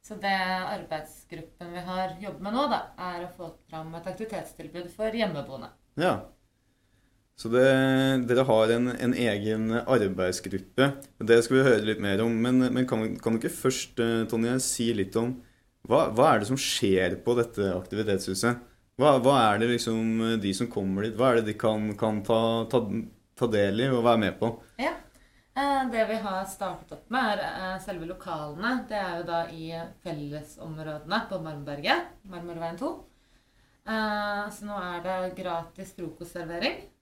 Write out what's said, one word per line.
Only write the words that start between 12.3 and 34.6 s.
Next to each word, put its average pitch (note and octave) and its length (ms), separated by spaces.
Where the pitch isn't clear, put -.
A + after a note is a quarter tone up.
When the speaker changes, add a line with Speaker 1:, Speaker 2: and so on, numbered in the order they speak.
Speaker 2:
Men, B2 300
men B2+ 260
kan, A2+ 140
kan A2+ 160
du A2+ 80
ikke E3 100
først, - 480
eh, A2+ 240
Tonje, A#2 360
si - 340
litt G2 220
om A#2+ 180
hva, C#3+ 240
hva C3 240
er A2 80
det G#2 80
som C3 80
skjer F#2 640
på A#2+ 160
dette A#2 320
aktivitetshuset? G2 960
Hva, C3+ 200
hva C3 240
er G#2+ 180
det A#2 80
liksom, A#2 320
eh, A2+ 180
de G2 160
som A#2 180
kommer G2 320
dit, G#2+ 140
hva B2+ 160
er A#2 80
det G#2+ 80
de G#2 80
kan, G#2+ 380
kan G#2+ 280
ta, A2+ 140
ta, A#2+ 160
ta A#2 200
del G2+ 320
i C#3 60
og B2+ 120
være A2+ 220
med F2+ 160
på? A2+ 140
Speaker 1:
Ja. D4+ 180
Eh, C4+ 300
det A3 220
vi A3 80
har G3 280
startet - 480
opp - 140
med A3+ 300
er, G3 80
eh, F#3 340
selve E3+ 300
lokalene. F3 760
Det G#3+ 140
er F#3 160
jo E3+ 160
da E3+ 180
i D#3+ 220
fellesområdene D3+ 1300
på F#3+ 140
Marmberget, D3+ 680
Marmorveien E3+ 580
to. D#4+ 140
Eh, G#3 600
så G#3 180